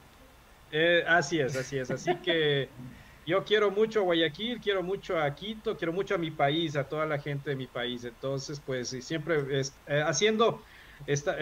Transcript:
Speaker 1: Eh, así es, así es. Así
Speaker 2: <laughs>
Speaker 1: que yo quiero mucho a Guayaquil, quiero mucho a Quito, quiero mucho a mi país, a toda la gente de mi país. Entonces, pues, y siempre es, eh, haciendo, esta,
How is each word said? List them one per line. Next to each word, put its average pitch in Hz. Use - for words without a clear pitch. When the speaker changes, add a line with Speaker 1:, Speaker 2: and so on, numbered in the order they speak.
Speaker 1:
Eh, 170
así 165
es, 139
así 131
es. 127
Así 139
Speaker 2:
<laughs> -
Speaker 1:
que 147
yo 185
quiero 208
mucho 220
a 202
Guayaquil, 180
quiero 196
mucho 190
a 143
Quito, 214
quiero 165
mucho 190
a -
mi 165
país, 151
a 139
toda 156
la 147
gente 143
de 139
mi 131
país. 120
Entonces, 135
pues, 127
y 127
siempre 147
es, 135
eh, 147
haciendo, 220
esta, 143